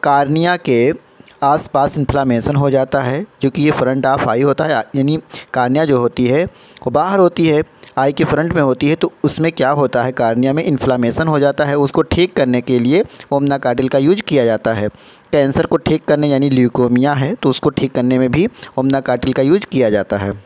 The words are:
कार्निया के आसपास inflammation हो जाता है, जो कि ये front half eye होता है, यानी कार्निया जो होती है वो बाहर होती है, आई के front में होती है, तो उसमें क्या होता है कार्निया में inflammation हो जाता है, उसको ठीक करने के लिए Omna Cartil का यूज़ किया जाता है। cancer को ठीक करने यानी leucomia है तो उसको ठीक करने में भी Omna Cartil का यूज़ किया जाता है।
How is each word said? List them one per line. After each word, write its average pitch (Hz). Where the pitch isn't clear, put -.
कार्निया 147
के 123
आसपास 143
inflammation 131
हो 139
जाता 135
है, 135
जो 139
कि -
ये 147
front 131
half 135
eye 117
होता 143
है, 139
यानी 143
कार्निया 127
जो 139
होती 120
है 143
वो -
बाहर 180
होती 175
है, 156
आई 139
के 175
front 165
में 170
होती 135
है, 160
तो -
उसमें 160
क्या 131
होता 131
है 127
कार्निया 123
में 156
inflammation 127
हो 151
जाता 143
है, 143
उसको 143
ठीक 180
करने 123
के 123
लिए 139
Omna 139
Cartil 127
का 139
यूज़ 170
किया 131
जाता 113
है। 104
cancer 139
को 170
ठीक -
करने 147
यानी 139
leucomia 123
है 139
तो -
उसको 139
ठीक 135
करने 127
में 131
भी 165
Omna 135
Cartil 127
का 135
यूज़ 170
किया 120
जाता 101
है। 98